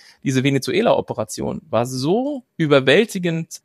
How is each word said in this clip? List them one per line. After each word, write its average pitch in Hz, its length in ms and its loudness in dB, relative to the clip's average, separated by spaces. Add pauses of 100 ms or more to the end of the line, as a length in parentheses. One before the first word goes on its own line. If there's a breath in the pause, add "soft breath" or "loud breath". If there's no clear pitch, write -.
(240 soft breath)
diese 131 180 0
Venezuela-Operation 135 1160 0 (100)
war 117 160 0
so 202 560 -2 (140)
überwältigend 160 1080 2